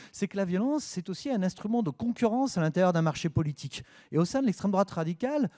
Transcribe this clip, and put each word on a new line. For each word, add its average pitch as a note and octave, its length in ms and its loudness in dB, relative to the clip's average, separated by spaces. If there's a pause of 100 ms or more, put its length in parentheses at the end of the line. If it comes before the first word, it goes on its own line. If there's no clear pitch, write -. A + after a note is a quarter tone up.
(120)
C'est - 160 -4
que - 80 -12
la G3 80 0
violence, A3 400 -2
c'est - 240 -8
aussi G3 220 -6
un A3 120 0
instrument G#3+ 400 -2
de E3+ 80 -2
concurrence A#3 680 0
à - 20 4
l'intérieur F3+ 320 4
d'un E3 100 2
marché D#3+ 260 0
politique. D3+ 560 -4 (260)
Et - 80 0
au E3 60 6
sein C4+ 160 0
de C4+ 60 4
l'extrême G3 240 0
droite G3 200 2
radicale, G3 680 -2